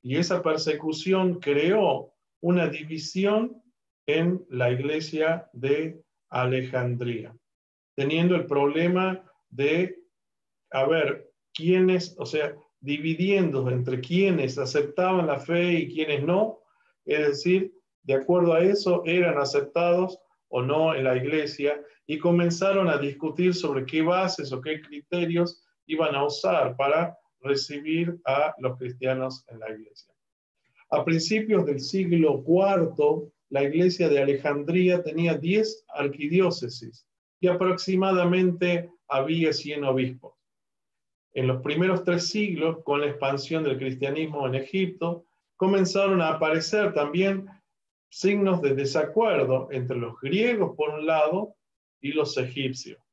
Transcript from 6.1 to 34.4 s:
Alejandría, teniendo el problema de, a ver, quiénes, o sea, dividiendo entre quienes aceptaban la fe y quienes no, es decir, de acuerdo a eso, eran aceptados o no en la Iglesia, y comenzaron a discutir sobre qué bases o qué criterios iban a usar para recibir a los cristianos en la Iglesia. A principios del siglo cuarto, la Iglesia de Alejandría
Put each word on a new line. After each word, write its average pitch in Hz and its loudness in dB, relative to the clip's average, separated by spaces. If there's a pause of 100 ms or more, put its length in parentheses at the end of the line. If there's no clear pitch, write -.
Alejandría, 123 -4 (600)
teniendo 160 2
el 135 -2
problema 170 0 (260)
de, 151 -2 (680)
a - 0
ver, 151 0 (220)
quiénes, 180 2
o - -6
sea, 147 -4 (260)
dividiendo 151 0
entre 127 -2
quienes 165 0
aceptaban 160 0
la 139 -2
fe 175 0
y 165 -2
quienes 151 -2
no, 185 0 (460)
es 151 0
decir, 180 0 (300)
de 135 0
acuerdo 170 4
a 165 4
eso, 190 2
eran 170 2
aceptados 175 0 (300)
o 127 -2
no 156 2
en 131 -2
la 127 4
Iglesia, 147 -2 (240)
y 151 -6
comenzaron 175 2
a 147 2
discutir 156 0
sobre 139 -2
qué 156 -2
bases 175 0
o 131 -6
qué 151 -6
criterios 170 -4 (220)
iban 156 0
a 139 0
usar 147 0
para 156 0 (220)
recibir 151 -4
a 143 0
los 127 -6
cristianos 131 -6
en 117 -20
la 110 -12
Iglesia. 110 -18 (760)
A - 0
principios 202 2
del 139 -2
siglo 165 2
cuarto, 165 2 (180)
la 139 0
Iglesia 165 2
de 139 4
Alejandría 151 2